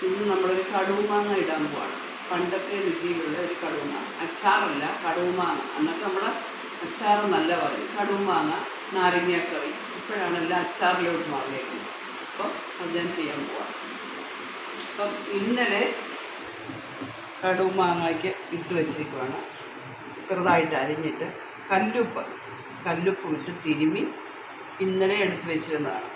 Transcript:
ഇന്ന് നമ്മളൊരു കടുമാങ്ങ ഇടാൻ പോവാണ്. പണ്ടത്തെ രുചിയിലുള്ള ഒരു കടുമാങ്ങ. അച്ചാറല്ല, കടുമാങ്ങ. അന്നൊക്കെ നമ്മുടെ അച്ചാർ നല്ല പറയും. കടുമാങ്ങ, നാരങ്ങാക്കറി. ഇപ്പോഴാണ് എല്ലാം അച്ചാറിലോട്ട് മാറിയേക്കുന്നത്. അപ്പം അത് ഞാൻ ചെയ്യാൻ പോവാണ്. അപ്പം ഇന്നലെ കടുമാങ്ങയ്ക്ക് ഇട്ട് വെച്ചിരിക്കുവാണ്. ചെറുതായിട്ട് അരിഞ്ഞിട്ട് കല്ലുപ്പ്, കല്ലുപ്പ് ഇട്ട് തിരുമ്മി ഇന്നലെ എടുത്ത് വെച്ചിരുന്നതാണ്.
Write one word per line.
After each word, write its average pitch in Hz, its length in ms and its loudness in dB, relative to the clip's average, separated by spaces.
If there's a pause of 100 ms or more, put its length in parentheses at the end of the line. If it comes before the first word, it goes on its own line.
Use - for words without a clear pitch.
ഇന്ന് 196 240 2
നമ്മളൊരു 185 420 4
കടുമാങ്ങ 208 580 4 (120)
ഇടാൻ 156 280 0
പോവാണ്. - 260 -4 (340)
പണ്ടത്തെ 185 540 0
രുചിയിലുള്ള 165 520 0 (100)
ഒരു 170 160 -2
കടുമാങ്ങ. 143 480 -4 (140)
അച്ചാറല്ല, 165 600 2 (200)
കടുമാങ്ങ. 175 580 2 (140)
അന്നൊക്കെ 165 300 2
നമ്മുടെ 196 240 0 (540)
അച്ചാർ 214 340 4 (160)
നല്ല 160 160 4 (120)
പറയും. - 340 -2
കടുമാങ്ങ, 196 560 2 (440)
നാരങ്ങാക്കറി. 175 760 2 (280)
ഇപ്പോഴാണ് 180 440 -2
എല്ലാം 175 220 2
അച്ചാറിലോട്ട് 175 680 2
മാറിയേക്കുന്നത്. 135 560 -4 (400)
അപ്പം 123 200 -2 (300)
അത് 170 160 -2
ഞാൻ 175 200 0
ചെയ്യാൻ 151 240 -2 (100)
പോവാണ്. - 240 -6 (1120)
അപ്പം 202 240 -2 (260)
ഇന്നലെ 214 460 4 (1600)
കടുമാങ്ങയ്ക്ക് 180 880 4 (240)
ഇട്ട് 160 240 -4
വെച്ചിരിക്കുവാണ്. 139 580 -2 (880)
ചെറുതായിട്ട് 175 540 6
അരിഞ്ഞിട്ട് 151 460 0 (440)
കല്ലുപ്പ്, 214 520 2 (640)
കല്ലുപ്പ് 175 400 2 (120)
ഇട്ട് - 140 -6 (120)
തിരുമ്മി 156 400 4 (840)
ഇന്നലെ 190 400 4
എടുത്ത് 170 280 -2
വെച്ചിരുന്നതാണ്. 147 600 0